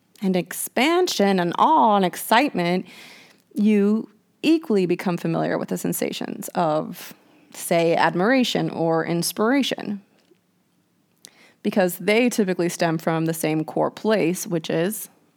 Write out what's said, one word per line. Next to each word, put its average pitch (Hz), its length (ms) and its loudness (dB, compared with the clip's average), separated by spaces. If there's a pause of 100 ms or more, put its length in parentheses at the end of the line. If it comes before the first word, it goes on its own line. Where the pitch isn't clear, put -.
(220)
and 190 140 2
expansion 214 1000 0
and 175 200 0
awe 240 380 4
and 196 80 4
excitement, 180 840 0 (680)
you 208 540 2 (340)
equally 247 440 2
become 175 320 -2
familiar 165 400 -2
with - 100 -8
the 185 80 -4
sensations - 760 -6
of, 160 580 -2 (400)
say, 170 420 0
admiration 175 760 2
or 165 340 -2
inspiration, 208 960 -2 (1600)
because 185 360 0
they 214 320 2
typically 180 400 0
stem 165 260 0
from 160 300 0
the 160 80 0
same 156 300 -2
core 151 260 -2
place, 180 560 0
which 165 240 -4
is 170 400 -2 (260)